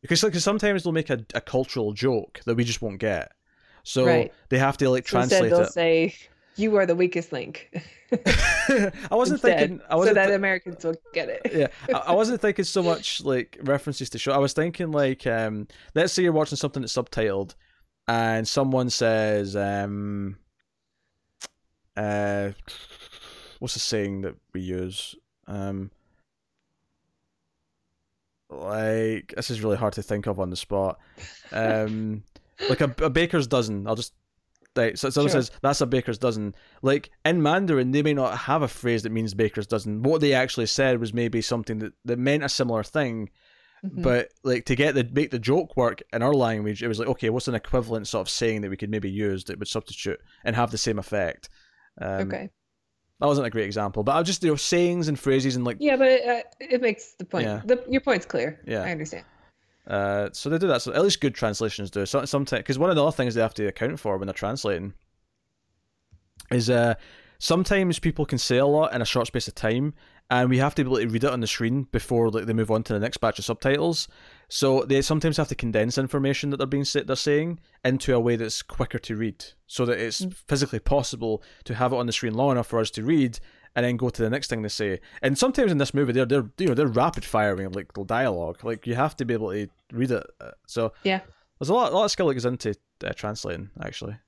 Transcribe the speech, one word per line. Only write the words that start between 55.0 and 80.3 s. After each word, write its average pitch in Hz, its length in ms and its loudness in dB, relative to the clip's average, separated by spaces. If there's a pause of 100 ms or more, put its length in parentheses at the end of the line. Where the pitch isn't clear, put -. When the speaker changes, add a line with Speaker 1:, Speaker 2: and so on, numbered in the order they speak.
Speaker 1:
and 151 120 -2
phrases 135 360 2
and, 123 100 -2
like, 120 140 -2
Speaker 2:
Yeah, 285 180 2
but 262 120 6
it, 254 200 4
uh, 233 140 0 (180)
it 254 220 -2
makes 220 300 -2
the - 120 -14
point. 175 220 -2
Speaker 1:
Yeah. 107 180 -4
Speaker 2:
The, 247 240 2
your 262 120 2
point's 233 260 0
clear. 143 400 -4
Speaker 1:
Yeah. 110 160 -2
Speaker 2:
I 92 80 -4
understand. 156 340 -8 (640)
Speaker 1:
Uh, 101 460 0
so - 160 -6
they 156 80 2
do 175 100 2
that. 131 140 4
So - 140 -6
at 156 80 4
least 196 180 2
good 139 140 0
translations 104 560 -4
do. 101 160 -2
So, 139 180 -2
sometimes, 139 400 -2
'cause 131 140 -2
one 165 100 4
of 180 80 2
the 143 80 4
other 156 100 2
things 123 200 -2
they 113 80 2
have 113 120 0
to 104 140 -4
account 107 320 -4
for 101 160 -2
when 95 100 -4
they're 98 80 -6
translating 101 600 -4 (1600)
is, 120 200 2
uh, 117 240 4 (440)
sometimes 180 600 2
people 156 280 -2
can 127 120 -2
say - 180 2
a 135 100 6
lot 151 280 4
in 120 80 -2
a - 20 0
short 117 220 0
space - 200 -4
of - 80 -12
time, 127 380 0 (380)
and 123 180 4
we 127 80 4
have 139 180 2
to 156 100 0
be 127 40 -4
able 131 100 2
to 110 100 2
read 113 160 0
it 139 60 4
on 127 100 -2
the 110 60 -2
screen 120 360 -2 (100)
before, 117 380 2
like, 104 160 -2
they 113 80 0
move 110 160 0
on 110 140 2
to 110 100 -2
the 104 40 0
next 110 200 -4
batch 113 200 0
of 104 60 -8
subtitles. 147 640 0 (400)
So 135 360 2
they 135 180 2
sometimes 156 340 0
have 151 120 0
to 123 60 -6
condense 113 440 0
information 135 500 0
that 143 80 -2
they're 135 100 -2
being 139 200 0
sa-, 139 180 0
they're 127 120 -2
saying 156 440 0 (240)
into 131 300 2
a 120 60 4
way 120 160 2
that's 110 260 -4
quicker - 380 -6
to 113 160 -8
read, 107 280 -4 (220)
so - 180 -2
that 120 140 0
it's 110 240 -4
Speaker 2:
Mm. 185 120 -6 (140)